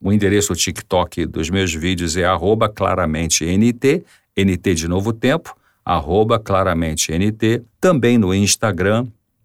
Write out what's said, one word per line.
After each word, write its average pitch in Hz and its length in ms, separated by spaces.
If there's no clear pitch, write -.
O 95 100
endereço 101 440
TikTok 87 720
dos 78 240
meus 92 240
vídeos 82 420
é 92 80
arroba 95 460
claramente 85 760
N 98 260
T, 135 320
N 98 220
T 92 180
de 82 140
Novo 95 240
Tempo, 127 420
arroba 92 540
claramente 87 720
N 95 180
T. 113 320
Também 123 380
no 95 160
Instagram, 101 760